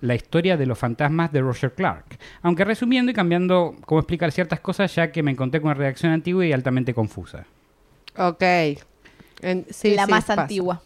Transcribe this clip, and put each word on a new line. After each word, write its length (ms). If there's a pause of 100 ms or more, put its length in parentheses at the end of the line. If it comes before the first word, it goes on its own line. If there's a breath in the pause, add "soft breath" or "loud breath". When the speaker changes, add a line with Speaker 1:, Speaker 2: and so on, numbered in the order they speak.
Speaker 1:
La 160
historia 400
de 100
los 100
fantasmas 560
de 80
Roger 320
Clark, 320 (380 loud breath)
aunque 220
resumiendo 480
y 20
cambiando 640 (100)
cómo 140
explicar 320
ciertas 260
cosas, 380
ya 160
que 100
me 80
encontré 300
con 100
una 80
redacción 340
antigua 320
y 80
altamente 400
confusa. 540 (720)
Speaker 2:
Ok. 260 (1000 soft breath)
En-, 300
sí, 240
Speaker 3:
La 120
Speaker 2:
sí, 40
Speaker 3:
más 140
Speaker 2:
pasa. 180
Speaker 3:
antigua. 440